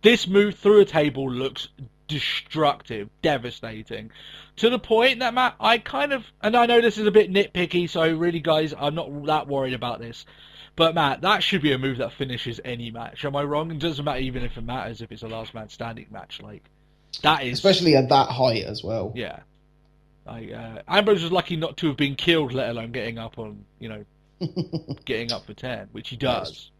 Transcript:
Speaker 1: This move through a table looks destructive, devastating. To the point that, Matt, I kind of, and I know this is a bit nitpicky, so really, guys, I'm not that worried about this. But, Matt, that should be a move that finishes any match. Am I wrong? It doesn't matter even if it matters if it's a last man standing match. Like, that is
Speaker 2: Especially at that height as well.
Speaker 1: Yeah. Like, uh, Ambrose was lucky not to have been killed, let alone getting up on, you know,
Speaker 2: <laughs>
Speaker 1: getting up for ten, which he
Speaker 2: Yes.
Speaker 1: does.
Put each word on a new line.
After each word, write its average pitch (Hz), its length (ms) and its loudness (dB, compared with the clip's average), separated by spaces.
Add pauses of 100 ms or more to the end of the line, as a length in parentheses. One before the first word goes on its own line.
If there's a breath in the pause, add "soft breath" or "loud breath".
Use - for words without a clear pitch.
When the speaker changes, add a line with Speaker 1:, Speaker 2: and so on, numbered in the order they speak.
Speaker 1:
This 220 260 6
move 196 280 4
through 202 260 6
a 196 40 8
table 139 440 0
looks 127 380 -6 (400)
destructive, 135 1000 -2 (120)
devastating. 113 880 -4 (460 loud breath)
To 226 120 4
the 247 100 0
point 233 400 2
that, 240 140 0
Matt, 247 260 2
I 226 200 4
kind 277 340 -2
of, 254 100 -4 (180)
and 220 140 0
I 240 100 6
know 233 140 6
this 233 180 2
is 214 100 0
a 208 40 2
bit 196 200 6
nitpicky, 180 580 0
so 165 260 2
really, 170 240 0
guys, 156 380 2
I'm 147 180 -2
not 143 300 -8
that 151 220 0
worried 135 260 -2
about 120 260 -6
this. 117 260 -14 (500 loud breath)
But, 165 180 4
Matt, 147 280 2
that 190 200 4
should 185 200 0
be 147 100 4
a 131 60 2
move 131 220 -2
that 117 140 -4
finishes 123 500 -8
any 120 280 -8
match. 117 340 -12
Am 139 100 -4
I 143 80 0
wrong? 147 280 -2
It 156 80 -8
doesn't 147 240 -2
matter 139 160 -2
even 127 240 -4
if 120 140 -4
it 117 60 -8
matters 117 380 -6
if 113 100 -14
it's 117 120 -14
a 113 40 -10
last 113 260 -10
man 107 160 -14
standing 113 420 -12
match. - 300 -16
Like, 104 220 -18 (600)
that 151 200 2
is 123 100 -4
Speaker 2:
Especially 180 420 4
at 127 140 4
that 135 200 4
height 120 340 0
as - 200 -10
well. 92 320 -6
Speaker 1:
Yeah. 82 240 -10 (880)
Like, 113 240 -14
uh, 113 360 -14
Ambrose 196 360 4
was 170 80 -4
lucky 180 240 0
not 160 220 -6
to 165 100 -2
have 139 100 0
been 143 180 0
killed, 160 360 2
let 127 180 -2
alone 117 220 -8
getting 117 260 -6
up 113 220 -14
on, 107 240 -12 (160)
you 113 100 -14
know, 107 160 -14 (360)
Speaker 2:
<laughs> 160 640 -8
Speaker 1:
getting 117 260 -4
up 107 140 -8
for 104 80 -16
ten, 110 380 -10
which 113 180 -14
he 123 100 -12
Speaker 2:
Yes. 113 300 -2
Speaker 1:
does. - 300 -20